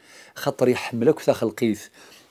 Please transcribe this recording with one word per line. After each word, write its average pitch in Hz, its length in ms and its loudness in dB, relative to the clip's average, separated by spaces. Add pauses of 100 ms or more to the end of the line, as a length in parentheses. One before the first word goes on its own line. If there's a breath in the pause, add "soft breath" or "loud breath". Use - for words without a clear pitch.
(360 soft breath)
خاطر - 320 -2
يحملك 123 600 0
ذا 131 60 6
خلقيث. 113 540 -2 (440 soft breath)